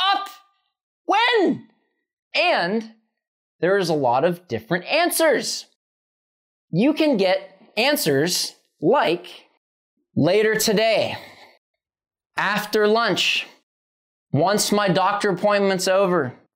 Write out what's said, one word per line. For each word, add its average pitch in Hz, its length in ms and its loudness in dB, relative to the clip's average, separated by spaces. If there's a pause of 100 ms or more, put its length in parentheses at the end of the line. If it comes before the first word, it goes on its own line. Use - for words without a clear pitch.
up? 392 280 -2 (760)
When? 415 640 0 (680)
And 226 600 -2 (680)
there 185 160 2
is 185 120 0
a 165 60 0
lot 135 300 0
of 175 240 -2
different 170 380 -6
answers. 311 800 0 (1040)
You 247 240 2
can 302 220 0
get 190 440 -2 (160)
answers 175 760 0 (260)
like 196 460 0 (880)
later 214 380 2
today, 214 640 0 (1160)
after 202 500 0
lunch, 214 600 0 (840)
once 190 380 0
my 208 180 0
doctor 196 420 0
appointment's 196 580 0
over 180 460 2 (220)